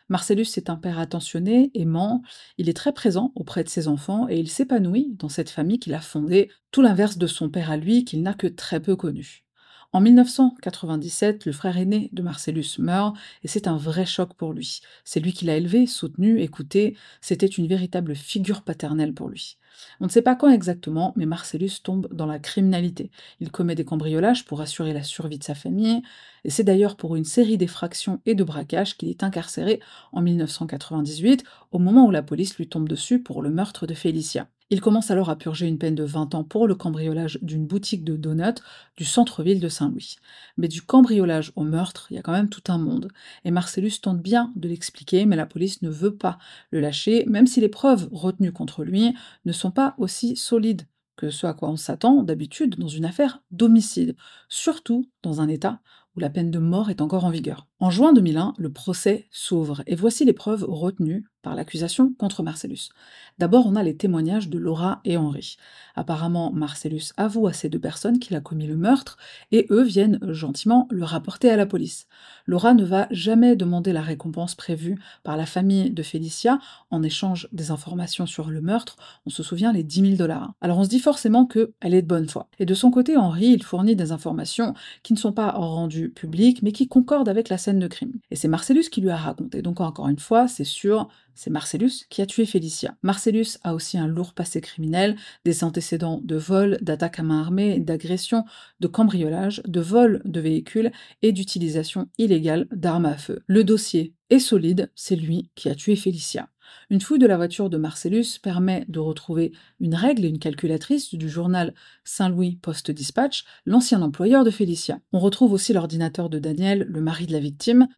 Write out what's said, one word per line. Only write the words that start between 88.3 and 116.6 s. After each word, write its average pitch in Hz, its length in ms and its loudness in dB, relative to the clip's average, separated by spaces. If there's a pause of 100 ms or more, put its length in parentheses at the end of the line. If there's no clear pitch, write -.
Et - 60 -6
c'est - 120 0
Marcellus 254 420 2
qui 202 120 -2
lui 185 80 2
a 170 60 0
raconté. 151 460 -6
Donc 175 180 -4
encore 156 280 -4
une 143 100 2
fois, 233 300 4
c'est 185 160 -8
sûr, 208 440 0 (260)
c'est - 160 -10
Marcellus 165 580 -2
qui - 140 -4
a 196 40 -2
tué 220 200 0
Felicia. 160 560 -4
Marcellus 214 600 0
a 170 120 -4
aussi 160 240 -6
un 160 80 0
lourd 170 260 -4
passé 175 300 -6
criminel, 175 540 -2 (280)
des 170 200 0
antécédents 165 600 -4
de 160 120 -4
vol, 190 440 2
d'attaque 156 380 -4
à 165 40 -6
main 156 180 0
armée, 185 380 0
d'agression, 175 680 -2 (340)
de 175 60 0
cambriolage, 190 800 0
de 175 140 -2
vol 214 440 4
de 170 160 -4
véhicules 160 520 -2 (280)
et 214 120 4
d'utilisation 170 840 -4
illégale 165 560 2
d'armes 170 320 0
à 147 140 -2
feu. - 280 -10
Le 208 180 4
dossier 185 500 0 (160)
est 262 80 10
solide, 180 560 2
c'est - 220 -4
lui 165 380 -4
qui - 140 -8
a 143 60 -2
tué 208 200 0
Felicia. 190 540 -4 (420)
Une 196 100 4
fouille 294 180 2
de 254 80 10
la 190 120 6
voiture 175 320 -2
de 165 80 -2
Marcellus 180 640 -2
permet 185 460 0
de 165 100 -8
retrouver 160 540 -4 (280)
une 165 140 0
règle 214 320 2
et - 20 0
une 156 100 -4
calculatrice 160 760 -4
du 160 120 -6
journal 170 460 -2 (320)
Saint-Louis 180 520 -2
Post-Dispatch, 160 920 -6 (180)
l'ancien 196 380 2
employeur 190 420 4
de 226 60 4
Felicia. 175 500 -4 (140)
On 190 40 2
retrouve 202 360 4
aussi 196 180 2
l'ordinateur 165 560 -2
de 160 100 -4
Daniel, 175 480 0